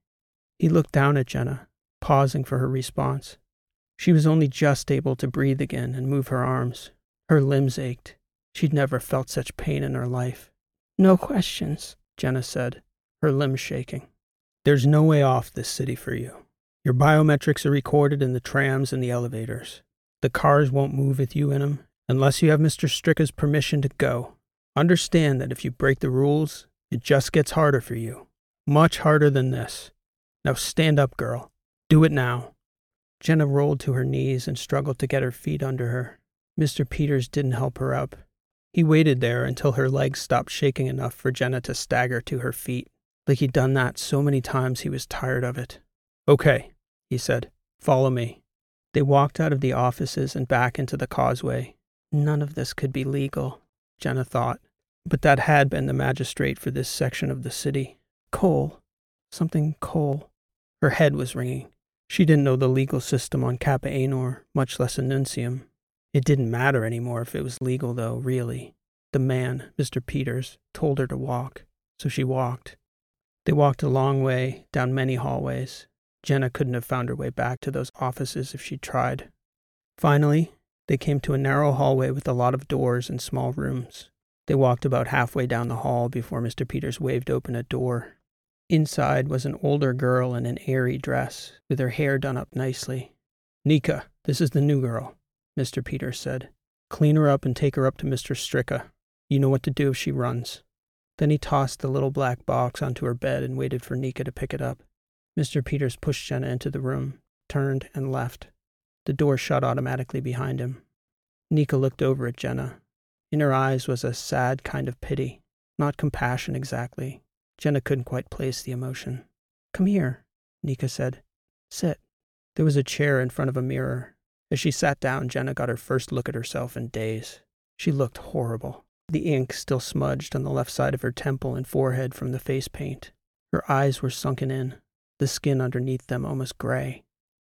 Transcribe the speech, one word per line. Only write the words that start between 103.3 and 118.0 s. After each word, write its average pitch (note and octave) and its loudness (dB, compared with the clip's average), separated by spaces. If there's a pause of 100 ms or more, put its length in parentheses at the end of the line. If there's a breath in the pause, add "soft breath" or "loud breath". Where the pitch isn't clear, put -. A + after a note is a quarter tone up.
and C3 -6
waited C3 -4
for C3+ -6
Nika B2+ -6
to B2+ -8
pick - -8
it C#3 -6
up. B2+ -6 (540)
Mister D3+ 0
Peters C#3 -4
pushed - -4
Jenna C3 -4
into B2+ -4
the C#3 -6
room, C3+ -6 (280)
turned, C3+ -2
and C3+ -6
left. B2+ -8 (560)
The - -2
door C#3 2
shut C3+ -2
automatically B2+ -4
behind C3 -4
him. B2+ -8 (680)
Nika D3+ 2
looked C3 0
over C3+ 0
at A#2+ -6
Jenna. B2+ -6 (500)
In D3+ 0
her C#3+ 4
eyes C3 0
was B2+ -2
a A#2+ -4
sad C3 -2
kind C3 -6
of A#2+ -10
pity, C3 -6 (360)
not D3 0
compassion B2+ -2
exactly. C3 -8 (380)
Jenna C#3+ 2
couldn't C3 -2